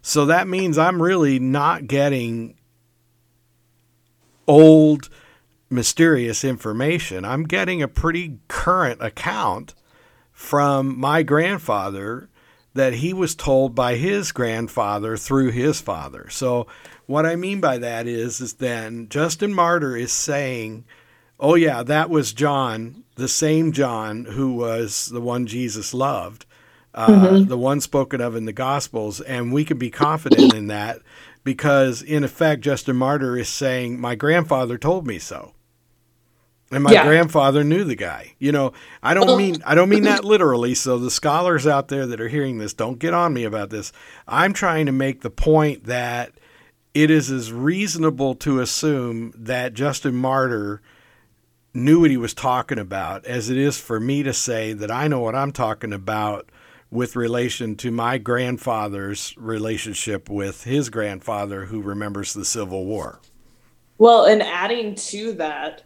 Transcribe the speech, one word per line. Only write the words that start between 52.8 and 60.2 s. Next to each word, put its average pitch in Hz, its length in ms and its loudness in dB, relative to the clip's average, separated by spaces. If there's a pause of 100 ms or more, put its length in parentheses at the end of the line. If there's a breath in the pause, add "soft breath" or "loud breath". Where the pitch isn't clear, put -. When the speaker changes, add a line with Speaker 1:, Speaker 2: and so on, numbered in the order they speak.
Speaker 1:
as 120 240 -6
it 127 80 0
is 139 220 0
for 113 200 -6
me 139 240 -2
to 135 100 -4
say 110 400 -4
that 104 160 -8
I 131 180 -2
know 143 120 0
what 117 160 -4
I'm 135 160 -2
talking 110 420 -6
about 104 560 -6 (400 soft breath)
with 120 260 -4
relation 120 600 -4
to 120 160 -6
my 117 260 -2
grandfather's 113 1200 -6
relationship 110 920 -6